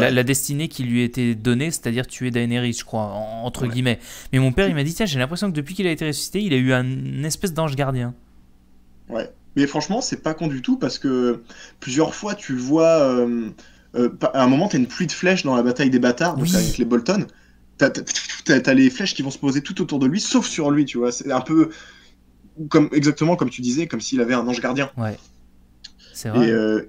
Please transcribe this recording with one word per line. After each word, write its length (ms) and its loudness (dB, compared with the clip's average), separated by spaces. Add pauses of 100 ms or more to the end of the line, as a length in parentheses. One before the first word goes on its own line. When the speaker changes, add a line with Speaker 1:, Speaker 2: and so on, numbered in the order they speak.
Speaker 1:
Ouais. 60 4
Speaker 2:
la 100 4
destinée 460 -2
qui 160 -6
lui 180 2
était 320 0
donnée, 380 0
c'est-à-dire 340 -4
tuer 240 -6
Daenerys, 440 0
je 100 -10
crois, 220 -4
en, 380 -8
entre 180 -8
Speaker 1:
Ouais. 100 -2
Speaker 2:
guillemets. » 260 0 (340)
Mais 60 4
mon 140 4
père, 140 2
Speaker 1:
C'est 40 2
Speaker 2:
il 60 0
m'a 80 0
dit, « 100 -4
Tiens, 120 -2
j'ai 120 -2
l'impression 320 -2
que 60 -4
depuis 180 -6
qu'il 140 0
a 20 0
été 160 -2
ressuscité, 360 -4
il 100 0
a 60 4
eu 140 4
un, 120 2
une 400 -4
espèce 300 -4
d'ange 200 -2
gardien. » 400 -2 (920)
Speaker 1:
Ouais. 200 -6 (300)
Mais 80 4
franchement, 360 -2
c'est 200 -8
pas 120 -4
con 140 -4
du 120 -6
tout 160 0
parce 220 -4
que 440 0 (380)
plusieurs 340 -2
fois, 200 -6
tu 180 -10
le 80 -4
vois, 240 2 (160)
euh, 480 0 (460)
euh, 160 2
pa-, 240 -2
à 100 4
un 40 6
moment, 200 4
t'as 80 0
une 100 2
pluie 200 -4
de 60 -4
flèches 320 0
dans 120 2
la 60 4
bataille 260 2
des 100 4
bâtards, 380 0
donc 140 0
Speaker 2:
Oui. 60 2
Speaker 1:
avec 200 2
les 80 0
Bolton. 420 2 (520)
T'as, 100 6
t'as, 140 -6 (420)
t'as, 160 4
t'as 140 4
les 160 8
flèches 240 -4
qui 80 -2
vont 80 -4
se 80 -10
poser 240 0
tout 180 -6
autour 180 -2
de 80 2
lui, 140 2
sauf 260 0
sur 240 0
lui, 140 4
tu 140 -4
vois. 120 2
C'est 220 -4
un 80 2
peu 300 4 (1000)
comme, 240 4
exactement 420 2
comme 140 0
tu 140 -10
disais, 240 -2
comme 160 -6
s'il 180 -2
avait 140 0
un 120 0
ange 140 -2
gardien. 380 -2
Speaker 2:
Ouais. 180 -4 (960)
C'est 160 -10
vrai. 200 4
Speaker 1:
Et, 20 2
euh, 380 0